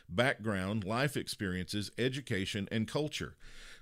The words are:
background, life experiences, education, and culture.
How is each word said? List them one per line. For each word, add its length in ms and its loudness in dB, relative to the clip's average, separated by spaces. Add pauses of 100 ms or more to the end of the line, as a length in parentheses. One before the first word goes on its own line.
(100)
background, 760 2
life 320 2
experiences, 800 -2
education, 720 0
and 160 2
culture. 480 -2 (480)